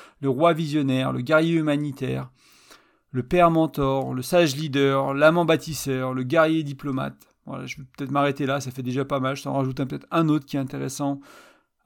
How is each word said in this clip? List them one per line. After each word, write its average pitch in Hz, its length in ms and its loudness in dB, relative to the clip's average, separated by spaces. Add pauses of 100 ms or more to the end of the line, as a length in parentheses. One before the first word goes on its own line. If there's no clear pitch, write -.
(200)
le 139 80 -2
roi 151 240 4
visionnaire, 139 600 -2
le 127 80 -4
guerrier 156 340 2
humanitaire, 143 760 -2 (800)
le 123 120 -4
père 170 260 6
mentor, 139 640 0
le 127 80 -4
sage 165 320 4
leader, 139 600 0
l'amant 160 300 6
bâtisseur, 135 720 -2
le 131 80 -4
guerrier 160 400 2
diplomate. 139 640 -8 (180)
Voilà, 135 220 -12
je 127 120 -14
vais 143 40 -16 (140)
peut-être 135 160 -8
m'arrêter 139 340 0
là, 135 140 -2
ça 131 100 -10
fait 127 140 -10
déjà 127 200 -2
pas 139 140 -4
mal. 131 180 -2
Je 135 60 -14
t'en 139 100 -6
rajoute 135 280 -2
un, 135 60 -2
peut-être 139 260 -10
un 165 160 2
autre 151 180 0
qui - 100 -6
est 139 40 -2
intéressant. 139 600 -6 (640)